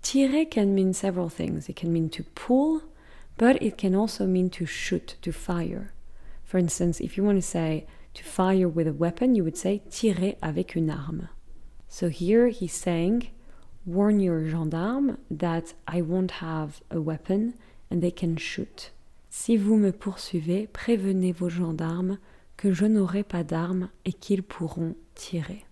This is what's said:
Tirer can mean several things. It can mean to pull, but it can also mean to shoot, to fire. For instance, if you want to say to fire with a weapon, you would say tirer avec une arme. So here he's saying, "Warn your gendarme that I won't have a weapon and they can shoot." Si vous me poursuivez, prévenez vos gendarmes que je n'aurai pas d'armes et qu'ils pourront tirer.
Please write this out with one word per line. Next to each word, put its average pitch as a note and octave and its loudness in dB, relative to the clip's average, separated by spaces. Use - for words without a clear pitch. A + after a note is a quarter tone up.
Tirer C#4 4
can G3+ 2
mean F#3+ 4
several F3+ -2
things. D#3+ -4
It - -10
can E3+ -2
mean E3 2
to - -8
pull, D4+ 2
but A#3+ 4
it G#3 -2
can F#3 2
also G3+ 0
mean F#3 2
to - -6
shoot, - -4
to E3+ -4
fire. F3 -4
For F#3 2
instance, E3+ 2
if - -4
you G3 2
want G3+ 4
to F#3 2
say D#3+ -2
to - -14
fire F#3 4
with D#3+ 2
a D3+ 0
weapon, E3+ 2
you G3+ 4
would D#3+ -2
say G3+ 0
tirer F#3+ 0
avec E3 -2
une D#3+ 2
arme. D#3 -6
So - -2
here G#3+ 4
he's F#3+ -4
saying, F3+ 0
"Warn G3+ 4
your E3+ 2
gendarme E3 -2
that E3 -2
I E3+ -2
won't F3+ -2
have D#3+ -6
a E3 -2
weapon F#3+ -2
and F3 0
they F3 2
can E3 -2
shoot." - -8
Si - 2
vous G#3+ 6
me G3+ 6
poursuivez, F#3 -2
prévenez F#3+ 0
vos F3 -2
gendarmes E3+ -2
que G3 2
je F3+ 2
n'aurai G3+ 4
pas E3+ -2
d'armes F3 -2
et F#3 -2
qu'ils F#3+ 0
pourront E3 -4
tirer. F3 -8